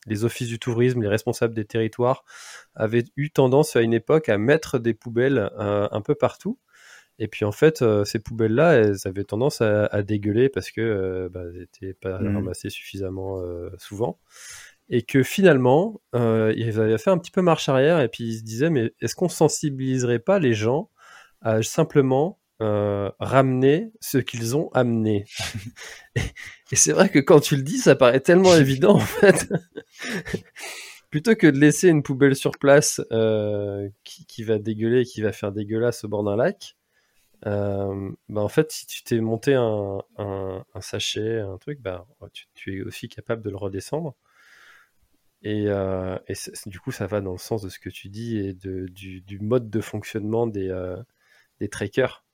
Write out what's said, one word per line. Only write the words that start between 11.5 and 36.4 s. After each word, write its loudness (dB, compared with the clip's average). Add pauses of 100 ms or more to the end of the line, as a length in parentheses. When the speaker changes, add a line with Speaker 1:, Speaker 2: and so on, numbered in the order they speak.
Speaker 1:
elles -14
étaient -16
pas -8
Speaker 2:
Mhm. -2
Speaker 1:
ramassées -6
suffisamment, -10
euh, -10
souvent. -8 (680)
Et 0
que 2
finalement, 4 (140)
euh, 2
ils -2
avaient 2
fait -2
un 4
petit -8
peu -2
marche 2
arrière 4
et 2
puis -8
ils -4
se -12
disaient, « -2
Mais 0
est-ce -4
qu'on -2
sensibiliserait 0
pas 0
les 2
gens -2 (520)
à 0
simplement, 0 (220)
euh, -2
ramener 2
ce -2
qu'ils -4
ont -2
amené ? » 2 (500)
<laughs> -16
Et, -2 (500)
et -2
c'est 4
vrai 6
que 4
quand 8
tu 0
le -2
dis, -4
ça 6
paraît 6
tellement 8
Speaker 2:
<laughs> -
Speaker 1:
évident 6
en 6
fait. 4 (380)
<laughs> -10 (640)
Plutôt 2
que 6
de 6
laisser 6
une 6
poubelle 2
sur -2
place, 4 (100)
euh, -2 (160)
qui, -20
qui -14
va 0
dégueuler, 0
qui -8
va -2
faire -6
dégueulasse -4
au -8
bord -4
d'un -2
lac, -4 (680)